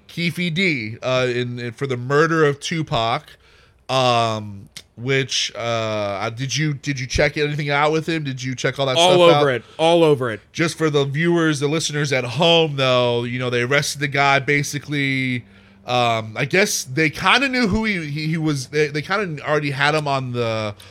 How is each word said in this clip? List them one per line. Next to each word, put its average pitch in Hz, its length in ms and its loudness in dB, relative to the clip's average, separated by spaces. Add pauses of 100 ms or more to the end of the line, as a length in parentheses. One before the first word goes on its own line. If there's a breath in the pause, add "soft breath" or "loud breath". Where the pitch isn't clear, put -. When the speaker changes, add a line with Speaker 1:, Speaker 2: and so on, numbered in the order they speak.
Speaker 1:
Keefe 170 480 -4
D, 139 480 -2
uh, 127 260 0
in, 123 300 -4
in, 120 140 -8
for 143 140 -8
the 127 120 -4
murder 151 480 2
of 143 140 0
Tupac, 139 760 -2 (520 soft breath)
um, 113 800 0 (280)
which, 135 580 -2
uh, - 40 -12
uh, 110 720 -2
did 120 260 -6
you, 151 180 -2
did 139 240 -6
you 127 80 -8
check 147 300 0
anything 147 340 -2
out 147 220 2
with 160 160 -2
him? 165 160 -2
Did 131 180 -6
you 131 140 -6
check 131 240 -2
all 139 60 0
that 160 100 0
Speaker 2:
All 175 180 6
Speaker 1:
stuff 175 220 8
out? 147 60 2
Speaker 2:
over 143 100 4
it. 117 100 -4 (160)
All 165 240 4
over 131 280 4
it. 107 100 -6 (120)
Speaker 1:
Just 160 240 -2
for 160 140 0
the 143 140 2
viewers, 160 560 0
the 143 80 0
listeners 147 440 -2
at 127 120 0
home, 160 520 2
though, 123 480 2
you 123 140 -6
know, 127 100 -2
they 123 140 2
arrested 139 380 0
the 143 80 -2
guy 139 320 2
basically. 139 1040 -2 (420 soft breath)
Um, 117 500 0
I 123 80 -2
guess 185 400 0
they 151 240 0
kinda 214 400 2
knew 247 200 0
who 220 160 0
he, 180 260 -4
he, 151 160 -6
he 160 100 -2
was. 151 320 -2
They, 147 200 0
they 147 120 -4
kinda 175 420 -4
already 147 280 0
had 143 240 2
him 151 120 -2
on 135 260 -2
the, 110 420 -2 (160 loud breath)